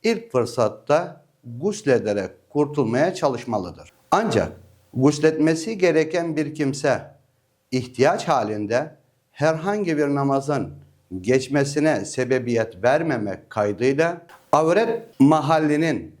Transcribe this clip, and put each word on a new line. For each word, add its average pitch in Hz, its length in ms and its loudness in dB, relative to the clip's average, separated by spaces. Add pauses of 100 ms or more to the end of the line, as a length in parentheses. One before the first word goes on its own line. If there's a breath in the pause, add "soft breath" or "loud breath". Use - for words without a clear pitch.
ilk 226 300 -2
fırsatta 127 920 0 (200)
guslederek 117 840 -2 (200)
kurtulmaya 143 640 0
çalışmalıdır. 120 760 -4 (180)
Ancak 196 420 2 (420)
gusletmesi 156 840 2
gereken 165 580 2
bir 151 180 -4
kimse 139 480 -2 (680)
ihtiyaç 139 580 0
halinde 113 680 -2 (360)
herhangi 165 680 -2
bir 143 160 0
namazın 139 600 -2 (460)
geçmesine 139 840 0
sebebiyet 120 800 -2
vermemek 123 680 -2
kaydıyla 131 720 0 (300 loud breath)
avret 180 680 0
mahallinin 151 1000 2